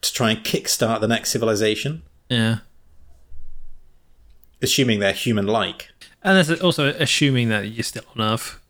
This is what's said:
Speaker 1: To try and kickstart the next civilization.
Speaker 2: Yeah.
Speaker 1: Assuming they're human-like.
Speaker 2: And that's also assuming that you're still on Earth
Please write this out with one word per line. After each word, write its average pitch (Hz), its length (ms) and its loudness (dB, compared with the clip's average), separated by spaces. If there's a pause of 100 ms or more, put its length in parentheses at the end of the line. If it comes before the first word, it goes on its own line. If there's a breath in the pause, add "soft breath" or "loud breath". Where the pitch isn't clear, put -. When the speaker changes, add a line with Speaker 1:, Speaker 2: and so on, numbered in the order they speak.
Speaker 1:
To - 120 -4
try 113 180 0
and 110 140 -4
kickstart 113 560 -2
the 107 80 0
next 113 200 -2
civilization. 110 720 0 (260)
Speaker 2:
Yeah. 113 300 2 (2000)
Speaker 1:
Assuming 123 380 2
they're 98 120 2
human-like. 104 800 0 (340 loud breath)
Speaker 2:
And 190 140 4
that's 165 240 2
also 156 320 2
assuming 131 560 2
that 104 180 0
you're 113 160 -8
still - 200 -8 (120)
on 113 60 -2
Earth 110 380 -2 (100)